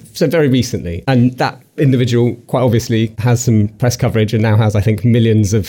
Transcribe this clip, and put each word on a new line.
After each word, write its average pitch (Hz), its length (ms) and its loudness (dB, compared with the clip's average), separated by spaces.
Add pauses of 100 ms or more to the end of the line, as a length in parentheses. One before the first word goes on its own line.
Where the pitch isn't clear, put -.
(140)
so 170 120 -2
very 151 220 0
recently. 104 580 -4
And 123 300 2
that - 260 -6 (140)
individual 120 600 0 (100)
quite 127 160 -2
obviously 113 560 0
has 123 260 0
some 107 240 2 (100)
press 123 200 -2
coverage 110 340 -2
and 110 100 0
now 110 140 2
has, 107 180 2
I 104 60 0
think, 107 240 0
millions 110 480 2
of 107 160 -2